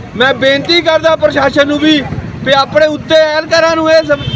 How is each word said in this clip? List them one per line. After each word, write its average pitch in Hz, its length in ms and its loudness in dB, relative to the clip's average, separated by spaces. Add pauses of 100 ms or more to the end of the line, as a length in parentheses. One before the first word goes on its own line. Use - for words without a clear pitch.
(160)
ਮੈਂ 262 180 0
ਬੇਨਤੀ 269 460 0
ਕਰਦਾ 320 360 0
ਪ੍ਰਸ਼ਾਸਨ 285 520 0
ਨੂੰ 294 100 -2
ਵੀ, 302 240 2 (420)
ਵੀ 262 80 0
ਆਪਣੇ 277 340 2
ਉੱਤੇ 302 300 -2
ਅਹਿਲਕਾਰਾਂ 320 600 0
ਨੂੰ 320 140 0
ਇਹ 320 120 4
ਸਮ-, 294 200 -2 (140)